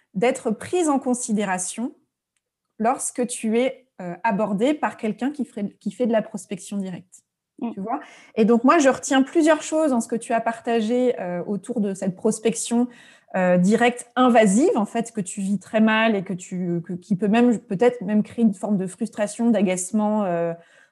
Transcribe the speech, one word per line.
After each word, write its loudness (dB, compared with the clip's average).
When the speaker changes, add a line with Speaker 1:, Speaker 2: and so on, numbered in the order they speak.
Speaker 1:
d'être -2
prise -2
en 2
considération -4
lorsque -2
tu -2
es, -4
euh, -10
abordé 0
par -4
quelqu'un -4
qui -6
ferait, -8
qui -6
fait -2
de 0
la 2
prospection -10
directe. -12
Speaker 2:
Mm. -8
Speaker 1:
Tu -12
vois ? -6
Et 4
donc, 4
moi, 6
je 6
retiens 0
plusieurs 2
choses 0
dans 0
ce -6
que -6
tu -6
as 2
partagé, 0
euh, -6
autour -4
de -2
cette -4
prospection, -2
euh, 4
directe 2
invasive, 4
en 0
fait, -6
que -6
tu -8
vis -2
très -2
mal 4
et -2
que -6
tu, -6
que, -8
qui -4
peut -2
même, 4
peut-être 0
même 0
créer -2
une 4
forme -2
de -2
frustration, -4
d'agacement, 0
euh, -2